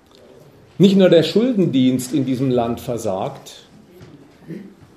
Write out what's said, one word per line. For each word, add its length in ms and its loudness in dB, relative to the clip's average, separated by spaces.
Nicht 200 6
nur 100 6
der 160 6
Schuldendienst 880 0
in 140 -2
diesem 260 -2
Land 300 -2
versagt, 840 -8